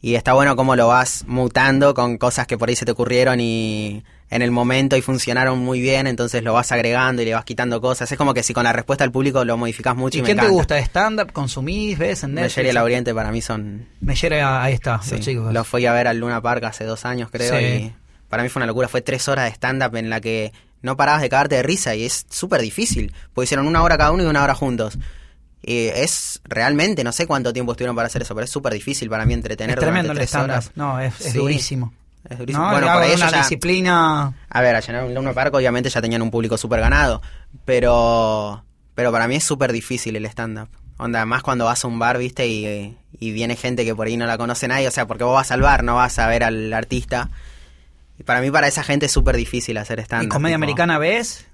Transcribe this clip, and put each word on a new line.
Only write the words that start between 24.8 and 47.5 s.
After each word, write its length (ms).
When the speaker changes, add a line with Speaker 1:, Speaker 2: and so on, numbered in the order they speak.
Speaker 1:
Y 260
es 560
realmente, 600
no 80
sé 140
cuánto 260
tiempo 200
estuvieron 240
para 100
hacer 160
eso, 120
pero 120
es 40
súper 220
difícil 380
para 160
mí 80
entretener 420
Speaker 2:
Es 40
tremendo 340
Speaker 1:
durante 80
Speaker 2:
el 60
Speaker 1:
tres 20
Speaker 2:
stand-up. 220
Speaker 1:
horas. 240
Speaker 2:
No, 240
es, 200
es 120
Speaker 1:
Sí. 60
Speaker 2:
durísimo. 540
Speaker 1:
Es 100
durísimo. 260
Speaker 2:
No, 80
Speaker 1:
Bueno, 140
Speaker 2:
ya 80
Speaker 1:
por 80
ahí 100
Speaker 2:
una 40
Speaker 1:
ellos 160
ya 60
Speaker 2:
disciplina. 960
Speaker 1:
A 140
ver, 140
a 40
llenar 240
un 100
Luna 200
Park 200
obviamente 360
ya 100
tenían 220
un 80
público 260
súper 240
ganado, 400
pero, 840
pero 180
para 160
mí 80
es 80
súper 280
difícil 440
el 100
stand-up. 420
Onda, 260
más 180
cuando 240
vas 180
a 40
un 100
bar, 200
¿viste? 280
Y, 500
y 140
viene 240
gente 280
que 100
por 120
ahí 100
no 100
la 120
conoce 300
nadie, 200
o 20
sea, 160
porque 180
vos 100
vas 160
al 120
bar, 220
no 120
vas 220
a 80
ver 180
al 280
artista. 580